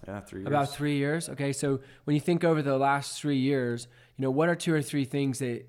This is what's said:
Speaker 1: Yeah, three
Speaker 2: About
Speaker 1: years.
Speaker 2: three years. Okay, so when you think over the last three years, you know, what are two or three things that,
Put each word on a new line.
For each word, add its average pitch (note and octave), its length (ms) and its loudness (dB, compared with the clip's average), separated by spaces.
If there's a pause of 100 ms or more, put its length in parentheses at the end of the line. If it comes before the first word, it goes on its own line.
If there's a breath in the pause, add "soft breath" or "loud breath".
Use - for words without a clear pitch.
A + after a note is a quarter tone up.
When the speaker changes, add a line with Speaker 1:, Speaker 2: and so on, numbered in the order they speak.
Speaker 1:
Yeah, G2+ 140 -8
three F#2+ 240 -10
Speaker 2:
About C#3 240 2
Speaker 1:
years. - 80 -12
Speaker 2:
three D3 220 0
years. D3+ 320 -2
Okay, C#3 220 -2
so C#3 280 0 (240 loud breath)
when D3 100 2
you D3 60 4
think E3+ 240 2
over D#3 180 4
the C#3 160 0
last C#3 420 0
three C#3+ 180 0
years, B2+ 500 0 (280 loud breath)
you C3+ 60 -4
know, C3+ 80 2
what D#3 180 2
are E3+ 60 4
two E3+ 180 -2
or D3+ 100 2
three C#3+ 220 -2
things C3+ 360 -2
that, B2 280 -4